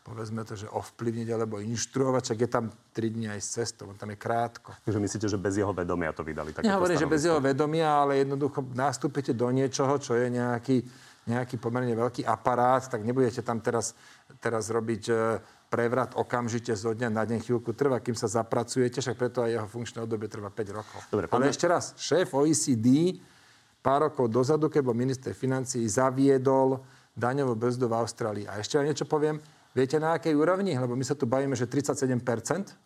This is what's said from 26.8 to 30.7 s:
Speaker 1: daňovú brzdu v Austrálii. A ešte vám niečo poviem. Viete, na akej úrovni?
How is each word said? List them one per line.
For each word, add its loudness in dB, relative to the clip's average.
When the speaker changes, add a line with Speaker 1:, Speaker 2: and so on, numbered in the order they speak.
Speaker 1:
daňovú 0
brzdu 0
v 0
Austrálii. -6
A -8
ešte -6
vám 2
niečo -4
poviem. 0
Viete, 2
na 2
akej 2
úrovni? 2